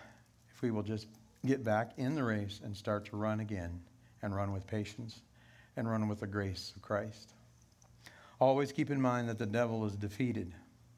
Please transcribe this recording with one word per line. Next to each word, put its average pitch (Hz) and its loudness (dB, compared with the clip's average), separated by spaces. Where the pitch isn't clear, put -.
if - -14
we 123 2
will 107 0
just 107 -4
get 131 2
back 110 2
in 131 0
the 143 0
race 104 0
and 104 -6
start 104 -2
to 104 -8
run 107 0
again, 90 -4
and 101 -2
run 101 0
with 95 -4
patience 110 -6
and 117 -2
run 110 2
with 104 -2
the 107 -4
grace 98 -2
of 98 -18
Christ. 110 -4
Always 135 6
keep 139 0
in 139 2
mind 123 4
that 113 -2
the 117 0
devil 113 2
is 101 -2
defeated. 104 -2